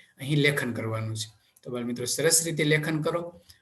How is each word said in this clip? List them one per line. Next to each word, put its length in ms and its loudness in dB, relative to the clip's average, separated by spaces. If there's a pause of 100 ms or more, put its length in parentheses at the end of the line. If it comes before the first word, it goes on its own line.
(180)
અહીં 180 -2
લેખન 360 2
કરવાનું 440 -4
છે. 120 -6 (340)
તો 80 -12
બાળ 140 -6
મિત્રો 200 -6
સરસ 400 2
રીતે 200 0
લેખન 380 2
કરો 400 -4 (200)